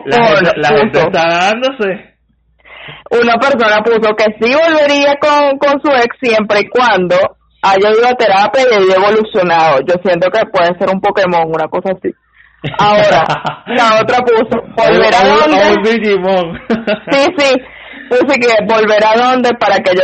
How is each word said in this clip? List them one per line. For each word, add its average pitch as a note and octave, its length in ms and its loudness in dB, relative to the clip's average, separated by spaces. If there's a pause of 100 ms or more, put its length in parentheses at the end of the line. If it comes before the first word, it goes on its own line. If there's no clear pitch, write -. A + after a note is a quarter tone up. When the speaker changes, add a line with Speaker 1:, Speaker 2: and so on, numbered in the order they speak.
Speaker 1:
la, A#3+ 120 -2
la A#3+ 120 2
Speaker 2:
pon-, G#3 80 2
Speaker 1:
gente, F3 240 0
la D3+ 80 0
gente C#3+ 240 2
Speaker 2:
puso, C3 160 0
Speaker 1:
está E3 180 -2
dándose. G#3 640 -2 (1300)
Speaker 2:
una A#3 140 2
persona A3+ 480 0
puso A3 320 0
que A3 120 0 (140)
sí A#3 140 0
volvería D4 640 2
con, D4 400 0
con C#4+ 240 0
su D4+ 80 0
ex A#3+ 320 0
siempre G#3+ 380 0
y G3 80 -6
cuando F#3+ 480 0 (460)
haya G3 280 2
ido A3+ 160 2
a B3 80 0
terapia G#3+ 480 0
y B3+ 140 2
haya F#3+ 180 2
evolucionado. F#3 920 2
Yo F3 60 2 (100)
siento F3+ 260 0
que G#3+ 220 -2
puede F3 260 0
ser F#3+ 140 -2
un F#3+ 80 -4
Pokémon, F3+ 480 0
una D#3+ 180 -4
cosa F#3 300 -4
así. - 180 -8 (640)
Ahora, G#3 480 2
Speaker 1:
<laughs> - 400 -8
Speaker 2:
la A3 360 0
otra B3 180 0
puso, A#3 340 -2 (220)
Speaker 1:
A A3+ 140 0
un, A3+ 80 2
Speaker 2:
¿volver A3+ 160 2
a A#3+ 40 4
Speaker 1:
a - 60 4
un, D4+ 260 2
Speaker 2:
dónde? D4 120 2
Speaker 1:
a D#4 100 2
un G3+ 100 0
Digimon. G3 840 -2
<laughs> A3+ 420 -4
Speaker 2:
Sí, C#4 160 2 (120)
sí. C4+ 160 2 (500)
Dice B3 340 0
que, A3+ 280 0
¿volver G#3+ 360 0
a A3 140 2
dónde? B3 420 0
¿Para G3 200 0
que F#3 180 -2
yo F#3 80 0